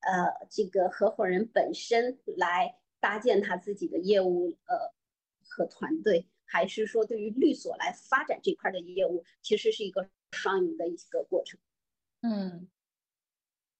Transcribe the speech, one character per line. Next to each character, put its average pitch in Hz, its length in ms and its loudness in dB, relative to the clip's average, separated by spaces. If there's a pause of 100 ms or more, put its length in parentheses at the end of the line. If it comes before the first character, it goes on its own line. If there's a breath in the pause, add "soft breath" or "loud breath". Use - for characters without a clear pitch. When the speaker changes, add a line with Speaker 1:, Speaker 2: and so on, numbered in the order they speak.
Speaker 1:
呃， 180 480 0
这 214 160 0
个 180 240 2
合 202 200 2
伙 220 160 0
人 185 220 2
本 156 260 2
身 247 460 0 (180)
来 180 380 0 (240)
搭 208 200 0
建 214 220 4
他 185 160 0
自 202 160 -6
己 175 140 -4
的 151 120 -6
业 190 220 4
务， 175 440 0
呃， 175 260 -2 (580)
和 - 160 -2
团 320 380 -4
队， 196 240 4 (180)
还 180 220 0
是 220 180 -2
说 220 200 0
对 220 160 -4
于 214 100 -4
律 269 220 4
所 - 240 -8
来 170 160 -4
发 262 320 -2
展 - 180 -4
这 196 100 2
块 - 160 -4
儿 196 40 -2
的 185 80 -8
业 180 260 -2
务， 175 160 -4 (180)
其 - 160 -2
实 220 140 0
是 220 120 -4
一 196 60 -4
个 185 200 -4 (220)
双 - 320 0
赢 320 140 -2
的 170 120 -4
一 - 60 -6 (140)
个 - 140 -2
过 - 200 -2
程。 - 160 -20 (640)
Speaker 2:
嗯。 190 460 -6 (1120)